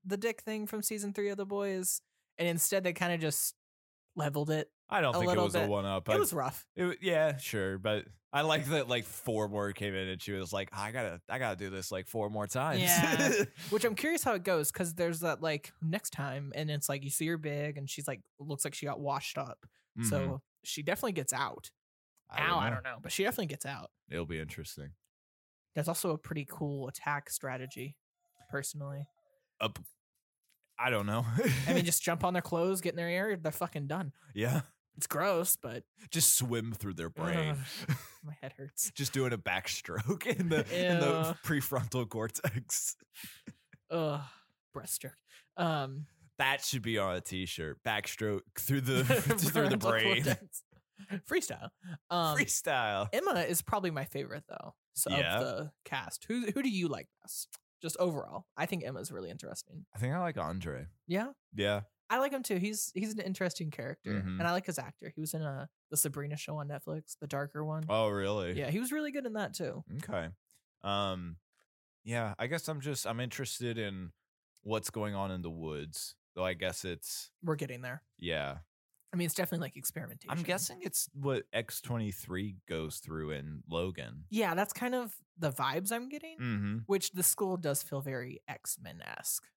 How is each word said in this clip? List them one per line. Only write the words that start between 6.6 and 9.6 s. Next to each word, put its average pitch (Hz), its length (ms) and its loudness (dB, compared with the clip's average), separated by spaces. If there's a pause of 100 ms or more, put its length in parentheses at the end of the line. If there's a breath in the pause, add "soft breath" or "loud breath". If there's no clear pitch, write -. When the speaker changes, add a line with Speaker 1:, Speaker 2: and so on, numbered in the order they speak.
Speaker 2:
it 175 100 0
wa-, 180 160 2
yeah, 156 360 6
sure, 98 400 0
but 104 280 2 (280)
I 143 80 4
like 156 260 4
that, 143 220 2
like, 120 160 2
four 107 420 0
more 101 260 0